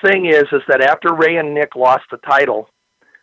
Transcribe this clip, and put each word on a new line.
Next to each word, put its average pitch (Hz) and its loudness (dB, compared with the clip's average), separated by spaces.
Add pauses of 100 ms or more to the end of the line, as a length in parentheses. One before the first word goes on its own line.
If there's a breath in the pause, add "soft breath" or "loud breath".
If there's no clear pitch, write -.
thing 190 0
is, 151 4
is 139 0
that 135 2
after 156 0
Ray 160 0
and 151 -6
Nick 147 -4
lost 127 0
the 123 -14
title, 135 -2 (540 soft breath)